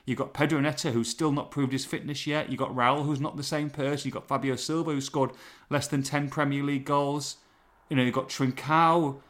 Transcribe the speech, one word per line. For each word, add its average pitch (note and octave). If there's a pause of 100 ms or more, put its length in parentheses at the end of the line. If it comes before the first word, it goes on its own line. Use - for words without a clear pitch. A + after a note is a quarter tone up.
you've B2+
got -
Pedro D3
Neto, C#3+
who's A#2
still D#3
not C#3
proved C3+
his C3
fitness D3
yet, D3
you've B2
got B2+
Raul, C3
who's D3
not -
the C#3+
same D3
person, C#3
you've A#2
got -
Fabio C3
Silva, D#3+
who C#3
scored C3+ (400)
less C#3+
than C#3
ten C#3+
Premier C#3
League C#3+
goals, C#3+ (520)
you D3+
know, B2+
you've B2
got -
Trincao, D3+ (100)